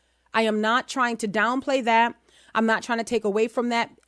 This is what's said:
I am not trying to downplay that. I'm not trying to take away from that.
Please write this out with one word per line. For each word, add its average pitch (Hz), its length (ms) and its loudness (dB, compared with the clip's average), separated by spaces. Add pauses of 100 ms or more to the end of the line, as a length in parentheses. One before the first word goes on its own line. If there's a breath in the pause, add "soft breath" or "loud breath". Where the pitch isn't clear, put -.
(320)
I 220 100 0
am 214 180 0
not 226 280 0
trying 240 300 -2
to 220 100 -6
downplay 254 560 0
that. 233 300 4 (400 soft breath)
I'm 226 120 2
not 220 160 0
trying 233 160 -4
to 226 60 -4
take 226 200 -2
away 220 240 0
from 240 220 -2
that. 233 200 -2 (180)